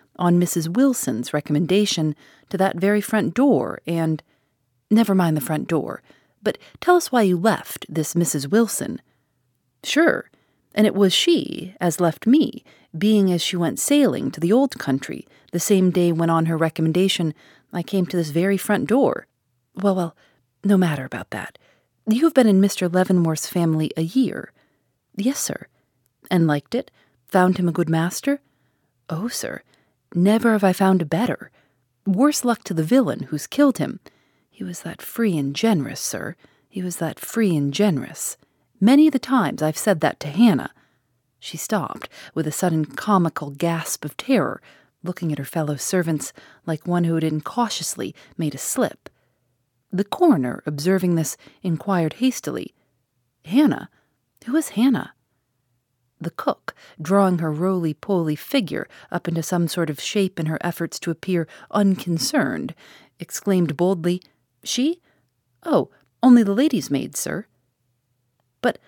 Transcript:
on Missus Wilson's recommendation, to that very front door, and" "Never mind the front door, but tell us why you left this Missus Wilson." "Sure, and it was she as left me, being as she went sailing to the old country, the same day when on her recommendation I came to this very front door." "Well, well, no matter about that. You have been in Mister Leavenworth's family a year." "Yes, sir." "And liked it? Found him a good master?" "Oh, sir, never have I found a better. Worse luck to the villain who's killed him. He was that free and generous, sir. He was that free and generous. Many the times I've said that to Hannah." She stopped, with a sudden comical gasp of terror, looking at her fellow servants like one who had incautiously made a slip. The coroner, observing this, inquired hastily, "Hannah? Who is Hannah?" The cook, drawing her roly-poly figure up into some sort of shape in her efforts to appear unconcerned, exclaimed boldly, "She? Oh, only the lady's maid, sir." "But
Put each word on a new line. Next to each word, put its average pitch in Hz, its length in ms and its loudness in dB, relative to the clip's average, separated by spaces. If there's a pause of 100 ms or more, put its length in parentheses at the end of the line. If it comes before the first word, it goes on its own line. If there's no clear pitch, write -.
(180)
on 175 200 4
Missus 175 320 0
Wilson's 190 640 0
recommendation, 156 840 0 (340)
to 185 80 -6
that 185 220 0
very 202 220 2
front 196 320 -2
door, 233 540 2
and" 160 340 -2 (720)
"Never 214 240 4
mind 170 200 2
the 147 60 -2
front 151 260 -4
door, - 360 -4 (400)
but - 140 -2 (240)
tell 359 160 4
us - 120 -2
why 247 120 2
you 180 160 2
left - 500 -2
this 151 300 -4
Missus 151 320 -2
Wilson." - 520 -2 (800)
"Sure, - 480 0 (460)
and 214 100 4
it - 80 2
was 190 200 4
she 202 640 0
as 175 220 0
left 170 260 0
me, - 380 2 (320)
being 202 340 4
as 170 100 0
she - 140 -4
went 165 240 -2
sailing 262 500 2
to - 120 -8
the 170 100 2
old 262 260 2
country, - 480 -6 (280)
the 170 60 -2
same 185 300 4
day 175 220 2
when 165 180 0
on 160 180 2
her 160 100 0
recommendation 160 760 0 (380)
I 180 100 -6
came 180 260 -2
to 180 100 -4
this 156 140 -2
very 190 260 2
front - 320 -2
door." 226 360 2 (480)
"Well, 196 220 0
well, 175 220 -4 (480)
no 196 120 6
matter 156 280 2
about - 240 -12
that. - 280 -10 (520)
You 247 160 2
have 320 80 2
been 240 140 6
in 190 120 6
Mister 196 300 2
Leavenworth's 175 580 0
family 160 480 -2
a 160 60 -4
year." 202 500 -2 (640)
"Yes, 240 240 -2
sir." - 280 -8 (640)
"And 175 160 4
liked 147 300 0
it? - 160 -6 (340)
Found 185 320 4
him 180 120 0
a 156 100 -2
good 160 100 0
master?" 170 520 -2 (680)
"Oh, 180 200 -6
sir, - 320 -10 (520)
never 214 380 4
have 202 140 2
I 185 80 4
found 190 280 4
a 160 40 0
better. 185 460 -4 (540)
Worse 247 380 2
luck 240 220 -2
to 185 80 -6
the 160 100 0
villain 190 460 2
who's 151 180 -6
killed 285 300 2
him. 135 240 -6 (540)
He - 80 -12
was 175 200 -12
that - 180 -14
free 214 340 -2
and 139 200 -4
generous, 185 440 0
sir. - 360 -8 (340)
He 185 140 -8
was 180 140 -8
that 160 220 -6
free 202 360 0
and 143 180 0
generous. - 640 -2 (420)
Many 277 300 6
the 277 80 -2
times 208 460 0
I've 156 160 -2
said 185 220 0
that - 180 0
to - 80 -10
Hannah." 175 440 4 (680)
She - 180 -14
stopped, - 500 -6 (280)
with 160 100 -2
a 151 60 -4
sudden 160 340 0
comical 170 640 -2
gasp 165 560 -4
of - 100 -10
terror, - 460 0 (400)
looking 170 300 -6
at 143 80 -4
her 135 40 -8
fellow 147 320 -4
servants 160 580 -4 (340)
like 160 180 -6
one 175 200 0
who 165 100 0
had 160 80 0
incautiously 160 880 -4 (240)
made 151 160 -4
a 135 60 -12
slip. - 500 -6 (800)
The 190 120 -2
coroner, 175 640 2
observing 175 480 0
this, 160 200 -2 (280)
inquired 170 500 -2
hastily, - 640 -4 (720)
"Hannah? 214 440 2 (560)
Who 240 100 -4
is - 220 -2
Hannah?" 233 380 2 (1080)
The 160 80 -8
cook, - 460 -6 (260)
drawing 185 380 2
her 160 120 -2
roly-poly 165 840 -2
figure - 520 -4 (240)
up 175 160 -6
into 165 140 -2
some 170 260 0
sort 165 220 -2
of 143 100 -8
shape 190 400 -2
in 156 60 -4
her 156 160 -4
efforts 165 380 -6
to 170 120 -6
appear 170 360 -2 (240)
unconcerned, 185 1040 0 (440)
exclaimed 175 560 -2
boldly, 175 460 0 (440)
"She? 302 360 -2 (600)
Oh, 226 260 0 (320)
only 240 200 8
the 196 120 0
lady's 262 360 0
maid, 143 280 -4
sir." - 300 -6 (1120)
"But - 260 -2